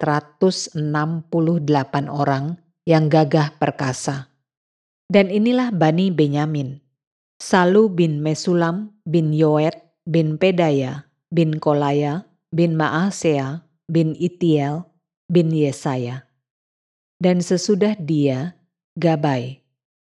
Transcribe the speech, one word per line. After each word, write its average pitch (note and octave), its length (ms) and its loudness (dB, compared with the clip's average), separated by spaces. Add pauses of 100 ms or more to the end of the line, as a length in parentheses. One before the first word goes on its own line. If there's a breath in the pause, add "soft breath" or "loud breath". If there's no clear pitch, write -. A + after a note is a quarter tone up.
ratus D#3 720 -2
enam D3+ 560 -4
puluh E3 240 2
delapan D3 480 0
orang C#3+ 560 -4 (240)
yang D#3 240 4
gagah D3+ 480 2
perkasa. C#3 720 -6 (800)
Dan G3 240 4
inilah A#3+ 400 0
Bani E3+ 400 2
Benyamin, D3 640 -2 (640)
Salu G3 480 4
bin E3 320 0
Mesulam, E3+ 800 -2
bin D#3 320 0
Yoed, D3+ 400 2 (320)
bin D#3 320 0
Pedaya, D3 720 0 (240)
bin D#3+ 240 2
Kolaya, D3 640 0 (320)
bin E3 240 0
Maasea, D#3 880 -2 (240)
bin D#3+ 240 0
Itiel, D#3+ 720 -2 (400)
bin E3+ 240 2
Yesaya. C3+ 720 -4 (960)
Dan F3+ 240 2
sesudah G#3 560 0
dia, D3 560 -2 (400)
Gabai, D3 640 -2 (480)